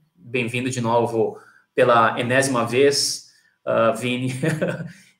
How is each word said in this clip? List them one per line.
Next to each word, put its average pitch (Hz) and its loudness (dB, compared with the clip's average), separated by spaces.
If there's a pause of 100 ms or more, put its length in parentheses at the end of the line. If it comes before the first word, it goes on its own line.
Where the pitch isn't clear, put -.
(140)
Bem-vindo 123 -6
de 127 -6
novo 113 0 (340)
pela 120 4
enésima 127 0
vez, 139 0 (320)
ah, 113 2
Vini. 123 -4
<laughs> - -6